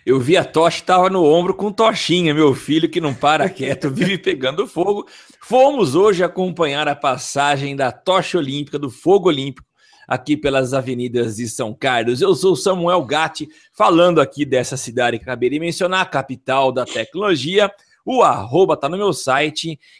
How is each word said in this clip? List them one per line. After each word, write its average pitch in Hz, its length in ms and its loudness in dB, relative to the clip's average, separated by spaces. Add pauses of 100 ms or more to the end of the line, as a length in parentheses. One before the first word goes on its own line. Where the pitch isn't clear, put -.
Eu 135 160 2
vi 135 160 0
a 165 80 2
tocha 160 360 0
e - 40 -16
tava 185 280 2
no 185 120 2
ombro 175 300 4
com 208 180 -6
Tochinha, 180 600 0
meu 147 220 4
filho 160 340 0
que 170 100 -4
não 147 140 -4
para 147 380 2
quieto, 135 400 -4
vive 190 260 -2
pegando 156 480 -4
fogo. 202 400 -4 (340)
Fomos 254 540 2
hoje 185 300 4
acompanhar 165 640 -2
a 143 80 0
passagem 139 800 -2
da 135 160 0
tocha 180 480 0
olímpica, 143 400 -6
do 143 100 -6
fogo 180 400 2
olímpico, 139 340 -4 (440)
aqui 143 300 -2
pelas 135 340 0
avenidas 120 680 -4
de 117 120 -6
São 113 240 -6
Carlos. 123 480 0
Eu 196 140 4
sou 185 200 2
Samuel 180 480 0
Gatti, 151 460 -4 (240)
falando 175 480 4
aqui 143 240 -2
dessa 127 320 -2
cidade 120 400 -2
que - 60 -12
acabei 123 260 -2
de 143 100 -4
mencionar, 180 520 -2
capital 131 600 -2
da 120 140 -2
tecnologia. 180 840 -2 (340)
O 254 160 2
arroba 147 560 2
tá 139 100 -4
no 175 100 -4
meu 202 140 0
site 151 680 -4 (200)